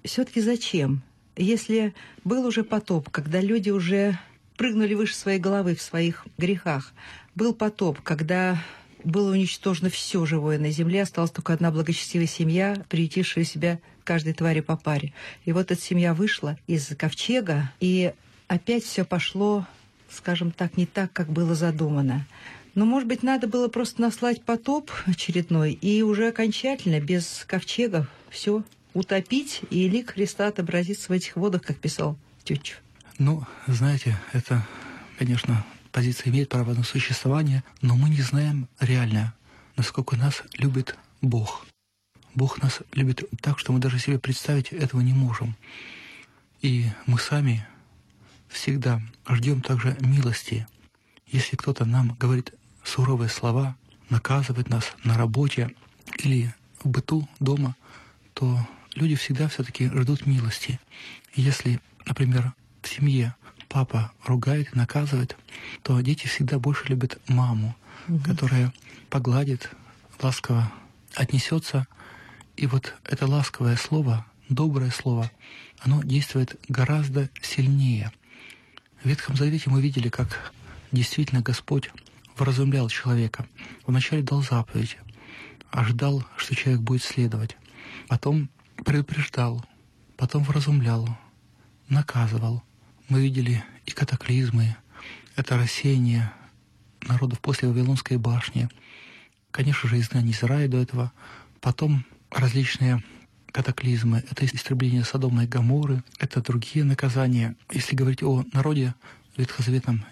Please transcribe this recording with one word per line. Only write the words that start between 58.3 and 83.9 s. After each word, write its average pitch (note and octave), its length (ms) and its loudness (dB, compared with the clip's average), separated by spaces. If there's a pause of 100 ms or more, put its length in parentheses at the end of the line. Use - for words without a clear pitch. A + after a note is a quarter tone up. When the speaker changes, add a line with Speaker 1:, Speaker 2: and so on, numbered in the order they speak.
Speaker 2:
то B2 240 0 (380)
люди D#3 180 2
всегда C#3+ 340 0
все-таки B2+ 420 -4
ждут C#3 360 0
милости. B2+ 540 0 (560)
Если, B2+ 440 2 (280)
например, B2+ 440 2 (300)
в - 80 -12
семье C3 460 2 (340)
папа A#2 420 0 (140)
ругает C3 480 0
и B2+ 40 0
наказывает, C3 580 0 (460)
то B2+ 200 2
дети C3+ 260 0
всегда C3+ 320 0
больше C#3+ 300 -2
любят B2+ 380 -2
маму, A#2+ 480 2 (320)
Speaker 1:
Мгм. E3 160 0
Speaker 2:
которая C3 500 2 (360)
погладит, C3 640 0 (500)
ласково A#2+ 500 0 (440)
отнесется. C3+ 720 0 (680)
И C#3+ 120 0
вот B2+ 260 -2 (100)
это C#3 220 -2
ласковое C3+ 520 2
слово, B2 500 0 (200)
доброе C3+ 440 2
слово, A#2 400 0 (480)
оно D3 240 2
действует C3+ 560 0 (100)
гораздо C3+ 600 0 (120)
сильнее. C3 720 2 (920)
В - 40 0
Ветхом C#3 280 0
Завете D3 360 0
мы C3+ 100 4
видели, C3+ 280 0
как - 440 -6 (380)
действительно B2+ 500 2
Господь - 480 -2 (480)
вразумлял C3+ 520 2
человека. A#2 580 -2 (400)
Вначале C3 340 2